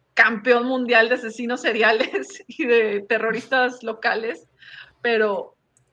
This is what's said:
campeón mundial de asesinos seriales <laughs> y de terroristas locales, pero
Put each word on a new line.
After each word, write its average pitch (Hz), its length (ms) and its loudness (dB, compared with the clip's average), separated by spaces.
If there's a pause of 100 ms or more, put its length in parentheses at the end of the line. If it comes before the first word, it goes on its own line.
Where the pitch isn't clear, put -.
(140)
campeón 233 520 2
mundial 240 420 2
de 254 80 0
asesinos 240 460 -6
seriales 233 840 0
<laughs> - 40 -20
y 302 180 -6
de 214 420 2
terroristas 247 720 -2
locales, 220 640 -4 (560)
pero 214 520 0 (380)